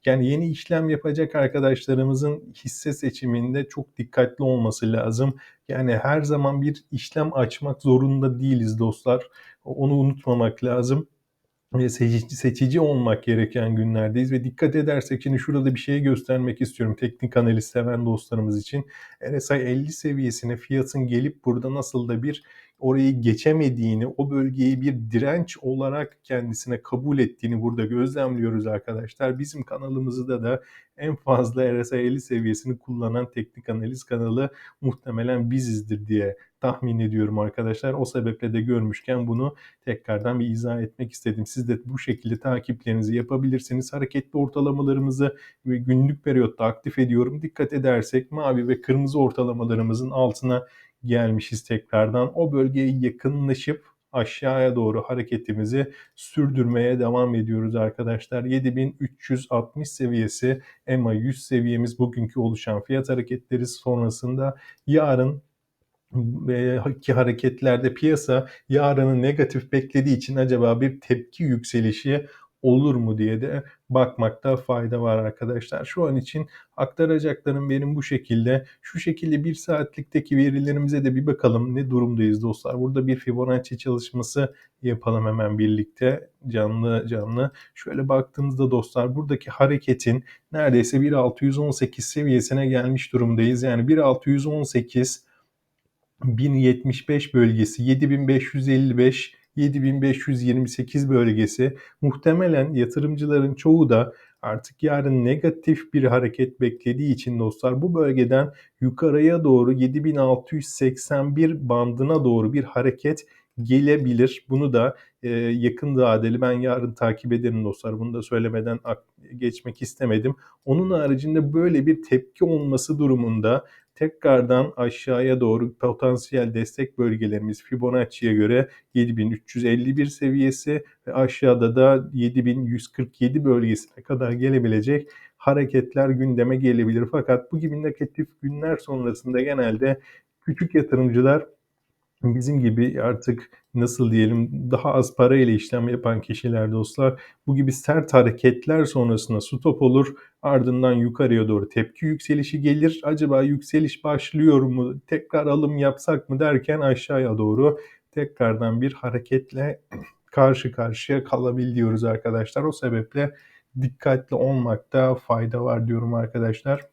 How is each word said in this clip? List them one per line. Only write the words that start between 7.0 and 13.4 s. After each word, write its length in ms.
açmak 480
zorunda 580
değiliz 400
dostlar. 480
Onu 300
unutmamak 680
lazım. 440
Ve 160
seçici, 460
seçici 440
olmak 440
gereken 520